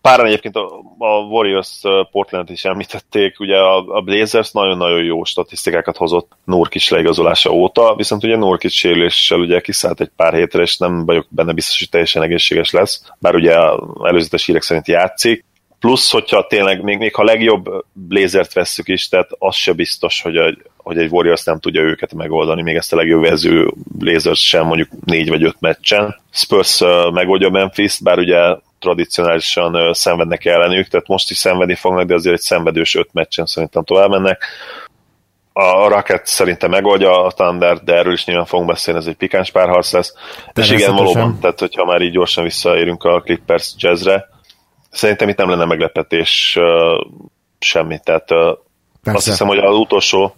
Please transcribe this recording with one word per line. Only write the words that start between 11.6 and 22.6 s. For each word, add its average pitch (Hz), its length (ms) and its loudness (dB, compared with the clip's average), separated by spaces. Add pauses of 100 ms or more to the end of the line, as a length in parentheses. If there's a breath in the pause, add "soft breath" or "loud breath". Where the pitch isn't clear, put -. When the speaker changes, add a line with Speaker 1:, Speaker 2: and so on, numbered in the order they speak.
Speaker 1:
hogy 92 100 -8
teljesen 82 340 0
egészséges 82 480 0
lesz, 95 320 0 (160 loud breath)
bár 85 160 2
ugye 85 200 4
a 82 500 0
előzetes 85 420 0
hírek 82 160 0
szerint 80 260 -4
játszik. 92 560 0 (360)
Plusz, 127 300 2
hogyha 107 360 0
tényleg, 95 360 0
még, 101 160 -2
még 107 160 -4
ha 107 80 0
legjobb 107 680 2
Blazert 95 600 0
vesszük - 360 -4
is, 92 200 -4
tehát 90 200 0 (100)
az 95 160 -2
se - 180 0
biztos, 85 500 -4
hogy 82 140 -4
egy, 82 220 0 (180)
hogy 82 220 -8
egy 82 120 -2
Warriors 85 340 2
nem 80 160 -2
tudja 80 200 -4
őket 78 340 -2
megoldani, 80 480 -4